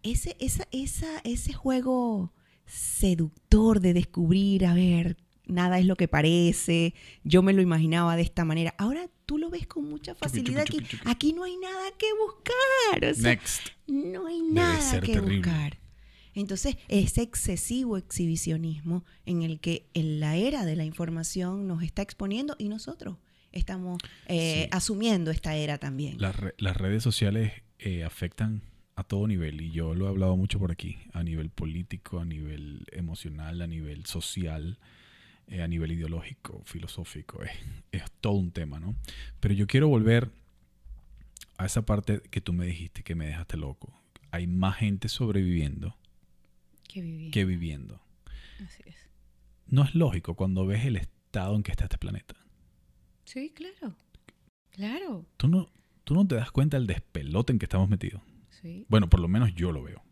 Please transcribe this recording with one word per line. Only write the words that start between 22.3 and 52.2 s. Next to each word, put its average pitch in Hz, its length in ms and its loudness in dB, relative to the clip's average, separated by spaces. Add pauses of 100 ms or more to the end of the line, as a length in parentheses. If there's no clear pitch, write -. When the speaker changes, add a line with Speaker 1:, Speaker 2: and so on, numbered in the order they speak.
Speaker 1:
y 208 100 -6
nosotros 220 480 -10 (360)
estamos, 180 460 -4 (300)
eh, 160 360 0
Speaker 2:
Sí. - 60 -6
Speaker 1:
asumiendo 196 640 0
esta 156 240 -2
era 147 220 -2
también. 135 420 -6
Speaker 2:
Las 95 160 0
re-, 95 220 -4
las 92 180 -2
redes 101 260 0
sociales, 110 500 2 (280)
eh, 87 240 -4
afectan 104 580 -4 (320)
a 101 100 -8
todo 101 220 -2
nivel, 80 360 -2
y 82 80 -6
yo 80 240 -2
lo 95 120 0
he - 40 0
hablado 95 260 2
mucho 98 220 0
por 90 120 0
aquí, 87 280 -6 (160)
a 85 100 -4
nivel 80 260 -4
político, 87 680 -6
a 85 60 -6
nivel 76 640 -10
emocional, 82 720 -8
a 85 40 -4
nivel 78 400 -8
social, 82 720 -6 (720)
eh, 90 140 -6
a 82 40 -2
nivel 82 260 -2
ideológico, 82 760 -8
filosófico, - 760 -12
es, - 80 -8 (400)
es - 120 -6 (180)
todo 104 140 0
un 90 180 0
tema, 76 260 -8
¿no? 92 160 -8 (460)
Pero 101 140 4
yo 101 120 2
quiero 139 220 6
volver 117 420 6 (1300)
a 92 100 -4
esa 113 200 0
parte 104 340 2 (100)
que 98 120 -2
tú 87 100 -4
me 87 140 0
dijiste 85 360 -8
que 85 140 -6
me 78 100 -4
dejaste 82 300 -6
loco. 71 360 -10 (380)
Hay 87 160 -4
más 92 300 2
gente 101 320 -2
sobreviviendo 92 880 0 (880)
Speaker 3:
Que 190 140 -14
viviendo. 160 320 -10
Speaker 2:
que 101 140 2
viviendo. 76 540 -4 (640)
Speaker 3:
Así - 200 -20
es. - 120 -20 (720)
Speaker 2:
No 135 180 4
es 143 100 -2
lógico 98 420 0
cuando 95 300 0
ves 107 180 0
el 123 120 0
estado 95 600 -4
en 107 60 0
que - 80 -4
está - 140 -2
este - 140 -2
planeta. - 380 -8 (880)